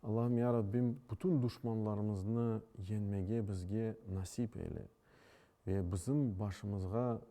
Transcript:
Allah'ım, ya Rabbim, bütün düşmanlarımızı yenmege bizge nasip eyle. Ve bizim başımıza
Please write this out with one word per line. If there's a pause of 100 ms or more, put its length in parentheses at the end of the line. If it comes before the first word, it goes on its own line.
Allah'ım,
ya
Rabbim, (120)
bütün
düşmanlarımızı (140)
yenmege
bizge (160)
nasip
eyle. (800)
Ve
bizim
başımıza